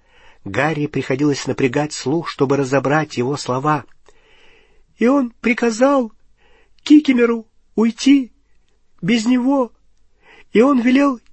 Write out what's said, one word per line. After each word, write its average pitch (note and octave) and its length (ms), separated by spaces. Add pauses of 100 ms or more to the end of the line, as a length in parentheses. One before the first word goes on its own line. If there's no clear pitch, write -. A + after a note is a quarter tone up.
(460)
Гарри D3 420
приходилось C#3 600
напрягать C3+ 460
слух, D#3 360
чтобы C#3 280
разобрать C#3 600
его B2 180
слова. C3+ 500 (1120)
И A3 100
он C4 240 (100)
приказал A#3+ 720 (720)
Кикимеру A#3+ 640 (300)
уйти A#3 560 (720)
без G#3+ 240
него, B3+ 480 (800)
и G3+ 80
он C4+ 180
велел B3+ 400 (140)